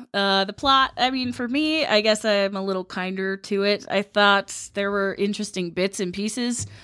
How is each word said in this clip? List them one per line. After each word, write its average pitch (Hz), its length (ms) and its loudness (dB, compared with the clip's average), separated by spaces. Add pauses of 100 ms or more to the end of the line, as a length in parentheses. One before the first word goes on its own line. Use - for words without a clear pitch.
(120)
Uh, 196 320 2
the 196 80 -8
plot, 269 440 2
I 254 140 2
mean, 254 220 -2
for 247 140 -4
me, 311 400 0
I 214 140 4
guess 214 240 2
I'm 202 320 2
a 190 80 -4
little 190 200 -2
kinder 190 520 -4
to 196 260 -2
it. 202 260 2
I 202 140 0
thought 202 720 2
there 202 160 -2
were 196 240 0
interesting 202 560 -2
bits 185 300 -2
and 180 120 -2
pieces, 233 540 -2 (180)